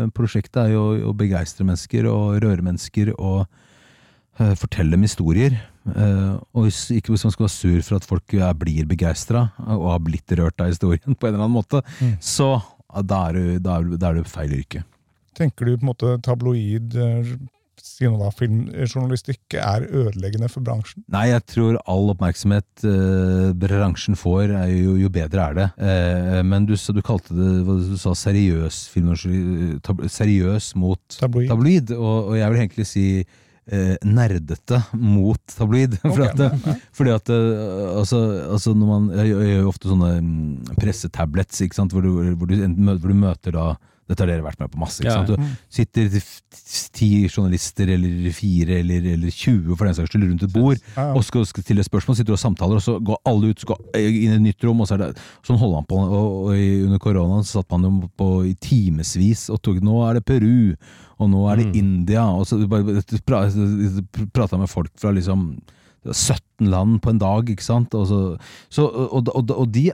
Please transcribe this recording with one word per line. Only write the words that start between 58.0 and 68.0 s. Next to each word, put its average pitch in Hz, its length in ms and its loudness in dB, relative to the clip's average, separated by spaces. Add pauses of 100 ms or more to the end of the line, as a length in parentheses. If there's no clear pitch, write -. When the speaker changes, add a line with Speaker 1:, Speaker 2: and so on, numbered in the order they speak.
Speaker 1:
på 98 100 0 (220)
i - 100 -4
timesvis, 95 880 0
og 107 140 -4
tok, 92 180 0
nå 107 240 2
er 117 140 0
det 110 80 -4
Peru, 117 480 4 (420)
og 104 140 2
nå 98 180 2
er 104 140 2
det 107 80 0
Speaker 3:
Mm. 90 80 0
Speaker 1:
India, 98 480 2
og 95 180 0
så 110 220 -2
bare, 104 340 0 (200)
pra-, 101 1120 -2
pratet 98 260 0
med 92 80 -2
folk 82 280 -6
fra 101 180 0
liksom 92 400 -2 (500)
sytten - 640 -2
land 101 320 2
på 113 140 0
en 113 40 2
dag, 104 300 0
ikke 101 160 -6
sant? 120 300 0
Og 101 140 0